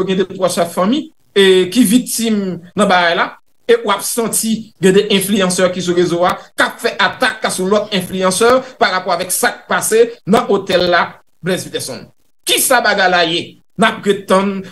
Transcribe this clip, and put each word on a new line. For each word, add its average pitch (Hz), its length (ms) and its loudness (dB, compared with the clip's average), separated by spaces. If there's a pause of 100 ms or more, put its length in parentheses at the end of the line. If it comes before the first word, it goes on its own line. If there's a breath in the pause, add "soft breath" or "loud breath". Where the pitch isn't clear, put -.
il 185 60 -2
y 185 100 0
a 185 40 0
des 185 100 -8
trois 180 160 -2
chefs 175 180 -2
de - 40 -14
famille, 220 400 -2 (220)
et 185 360 4
qui 254 140 4
victimes 208 760 0 (160 loud breath)
dans 208 100 2
bagay 175 280 2
là, 214 240 -4 (280)
et 233 160 6
ou 214 80 -2
a 196 100 0
senti, - 760 -4
il 175 80 2
y - 40 6
a - 20 6
des 208 240 4
influenceurs 190 560 0
qui 185 80 -8
sur 175 140 -2
réseau, 170 280 2 (320 loud breath)
qui - 80 0
a 240 140 -2
fait 220 220 -4
attaque 202 520 -2
sur 185 140 -4
l'autre 208 300 0
influenceur 185 680 0 (140 loud breath)
par 208 140 0
rapport 185 240 -2
avec 160 160 -6
ça - 220 -2
qui - 140 -18
passé 220 460 0 (140)
dans 240 200 2
l'hôtel 180 440 0
là, 175 300 0 (220)
Blaise 135 220 -4
Peterson. 135 420 -10 (380)
Qui 359 160 -2
ça 240 220 2
bagay 202 260 0
là, 180 160 2
y 165 140 -2
est? - 180 -12 (220)
N'a 220 140 2
prétend 196 680 0 (120)